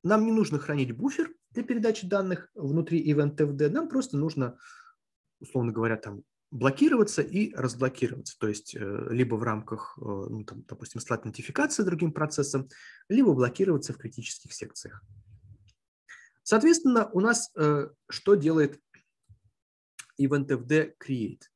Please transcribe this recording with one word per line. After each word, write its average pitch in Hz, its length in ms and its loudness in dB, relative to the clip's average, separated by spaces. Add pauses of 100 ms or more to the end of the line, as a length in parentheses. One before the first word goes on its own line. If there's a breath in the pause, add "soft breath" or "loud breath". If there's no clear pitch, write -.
Нам 214 200 4
не 226 80 2
нужно 202 260 2
хранить 131 380 -2
буфер 269 360 -2 (180)
для 240 120 -6
передачи 220 460 -2
данных 190 460 -2
внутри 160 580 0
event 147 280 2
F 147 120 2
D. 143 160 0
Нам 311 200 -2
просто 262 280 -2
нужно, 143 420 -2 (800 loud breath)
условно 123 320 -2
говоря, 113 260 0
там, 104 280 -14 (260)
блокироваться 202 720 2
и 202 320 -2
разблокироваться. 127 840 -4
То 110 100 -2
есть, - 260 -8
э, 101 360 -6
либо 117 260 0
в 110 60 -4
рамках, 110 560 -6
э, - 60 -20
ну, 104 400 -8
там, - 200 -16
допустим, - 360 -14
слать - 240 -4
нотификации 247 600 -2
другим 170 280 0
процессам, 143 560 -4 (400 loud breath)
либо 220 240 6
блокироваться 135 600 2
в - 60 -10
критических - 540 -12
секциях. - 520 -16 (1400 loud breath)
Соответственно, 254 680 4
у 185 80 2
нас, 226 340 2
э, 147 360 2 (180)
что - 260 4
делает 151 460 2 (1400)
event 139 320 2
F 120 140 0
D 151 340 0
create? 113 440 -6 (140)